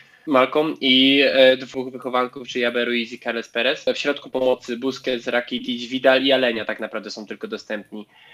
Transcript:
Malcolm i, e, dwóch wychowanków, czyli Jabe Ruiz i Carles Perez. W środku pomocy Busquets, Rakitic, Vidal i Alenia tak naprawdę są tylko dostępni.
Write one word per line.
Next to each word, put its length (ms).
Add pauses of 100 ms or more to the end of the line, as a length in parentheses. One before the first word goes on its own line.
(260)
Malcolm 540
i, 460
e, 300
dwóch 360
wychowanków, 560
czyli 140
Jabe 220
Ruiz 280
i 60
Carles 300
Perez. 360 (100)
W 40
środku 320
pomocy 460
Busquets, 500
Rakitic, 640
Vidal 320
i 100
Alenia 320
tak 160
naprawdę 300
są 160
tylko 220
dostępni. 580 (260)